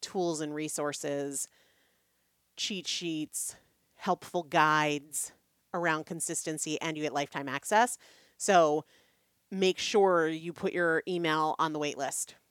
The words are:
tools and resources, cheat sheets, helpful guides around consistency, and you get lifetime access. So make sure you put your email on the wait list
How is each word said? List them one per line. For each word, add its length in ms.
tools 400
and 140
resources, 920
cheat 300
sheets, 680
helpful 460
guides 880
around 320
consistency, 760
and 160
you 60
get 100
lifetime 360
access. 500
So 480
make 280
sure 500
you 240
put 200
your 340
email 520
on 160
the 40
wait 200
list 380